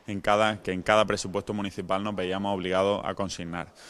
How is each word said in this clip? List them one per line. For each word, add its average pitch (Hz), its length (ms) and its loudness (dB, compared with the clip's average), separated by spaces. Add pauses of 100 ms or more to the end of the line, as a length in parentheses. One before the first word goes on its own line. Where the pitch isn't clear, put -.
en 101 140 -4
cada, 107 420 4
que 95 120 -2
en 92 80 -4
cada 107 240 6
presupuesto 98 480 -4
municipal 98 500 -4
nos 104 120 -4
veíamos 95 380 -2
obligados 95 520 2
a 92 100 -4
consignar. 87 560 -8 (180)